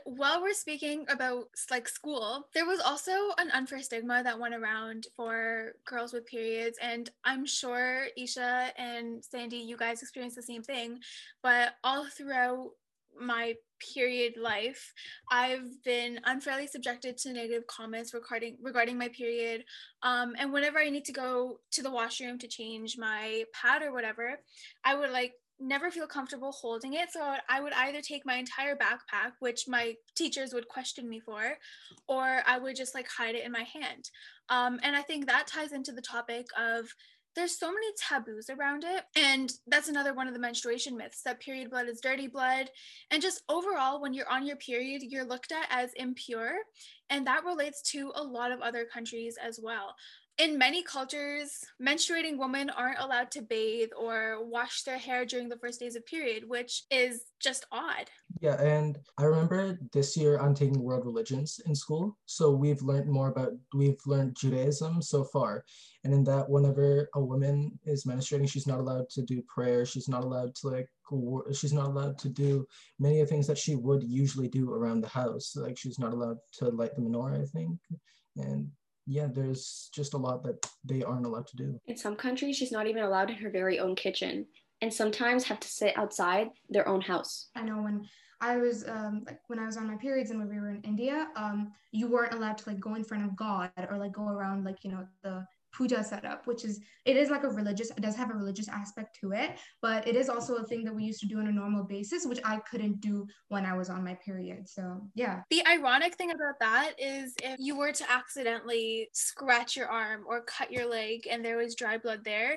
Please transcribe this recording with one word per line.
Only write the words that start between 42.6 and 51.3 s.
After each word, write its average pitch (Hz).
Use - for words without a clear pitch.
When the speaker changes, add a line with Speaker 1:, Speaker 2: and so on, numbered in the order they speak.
Speaker 1:
And 302
just 370
overall, 294
when 269
you're 262
on 262
your 285
period, 269
you're 262
looked 247
at 320
as 247
impure. 254
And 277
that 294
relates 294
to 277
a 302
lot 247
of 247
other 233
countries 233
as 226
well. 220
In 302
many 285
cultures, 285